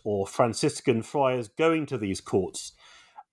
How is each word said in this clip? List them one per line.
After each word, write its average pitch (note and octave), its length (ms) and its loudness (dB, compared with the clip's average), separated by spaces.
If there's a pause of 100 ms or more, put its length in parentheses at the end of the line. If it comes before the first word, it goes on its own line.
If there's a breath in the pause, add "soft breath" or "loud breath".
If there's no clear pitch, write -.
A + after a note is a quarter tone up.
or G2+ 220 0
Franciscan A#2+ 800 0
friars B2+ 460 0
going D#3+ 360 2
to C3 140 -6
these G2 200 -2
courts, - 520 -2 (600 loud breath)